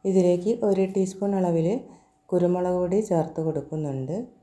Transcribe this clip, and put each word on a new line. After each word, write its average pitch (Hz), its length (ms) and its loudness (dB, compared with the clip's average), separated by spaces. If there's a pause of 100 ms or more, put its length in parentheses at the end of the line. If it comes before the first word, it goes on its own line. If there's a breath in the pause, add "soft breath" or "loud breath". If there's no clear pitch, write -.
ഇതിലേക്ക് 180 420 4 (180)
ഒരു 190 140 2 (120)
ടീസ്പൂൺ 196 420 -2
അളവിൽ 170 280 2 (680 loud breath)
കുരുമുളക് 180 500 2
പൊടി 180 160 0 (120)
ചേർത്ത് 165 380 0
കൊടുക്കുന്നുണ്ട്. 143 680 -4 (280)